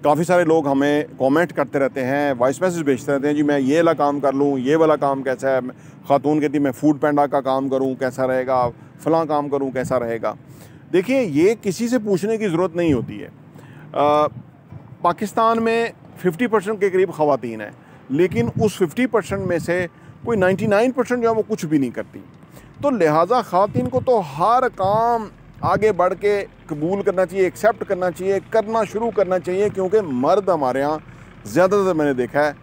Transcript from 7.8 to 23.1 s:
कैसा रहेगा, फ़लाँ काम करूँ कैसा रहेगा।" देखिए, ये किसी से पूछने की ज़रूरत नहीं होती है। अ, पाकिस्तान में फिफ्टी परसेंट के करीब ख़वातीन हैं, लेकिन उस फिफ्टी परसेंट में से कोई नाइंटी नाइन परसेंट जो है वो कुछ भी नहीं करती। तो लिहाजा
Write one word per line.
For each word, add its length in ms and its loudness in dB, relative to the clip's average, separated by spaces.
कैसा 300 -4
रहेगा, 440 0
फ़लाँ 220 0
काम 220 -2
करूँ 220 -2
कैसा 260 -4
रहेगा।" 400 -4
देखिए, 280 0
ये 340 2
किसी 340 -4
से 100 0
पूछने 400 -2
की 100 -2
ज़रूरत 280 -2
नहीं 180 2
होती 240 -6
है। 80 -14
अ, 60 -20
पाकिस्तान 540 2
में 340 0
फिफ्टी 280 0
परसेंट 340 0
के 100 2
करीब 200 2
ख़वातीन 500 -2
हैं, 120 -10
लेकिन 420 0
उस 160 0
फिफ्टी 280 0
परसेंट 420 -2
में 100 -2
से 300 -2
कोई 100 0
नाइंटी 300 2
नाइन 260 2
परसेंट 300 -2
जो 60 2
है 60 2
वो 80 -2
कुछ 220 -4
भी 140 0
नहीं 120 0
करती। 340 -12
तो 80 2
लिहाजा 520 2